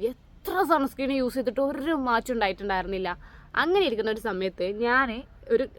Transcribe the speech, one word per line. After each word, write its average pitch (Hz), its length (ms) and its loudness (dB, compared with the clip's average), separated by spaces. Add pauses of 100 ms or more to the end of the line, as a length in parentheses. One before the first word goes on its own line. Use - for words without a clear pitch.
(120)
എത്ര - 520 -4 (100)
സൺസ്ക്രീൻ 269 380 0 (100)
യൂസ് 247 180 -2
ചെയ്തിട്ട് 247 300 0
ഒരു 285 260 -2 (140)
മാറ്റം 233 280 0
ഉണ്ടായിട്ടുണ്ടായിരുന്നില്ല. 190 720 -2 (540)
അങ്ങനെ 359 240 4
ഇരിക്കുന്ന 220 280 0
ഒരു 214 140 -10
സമയത്ത് 185 360 -2 (200)
ഞാൻ 254 240 2 (440)
ഒരു 254 120 2 (140)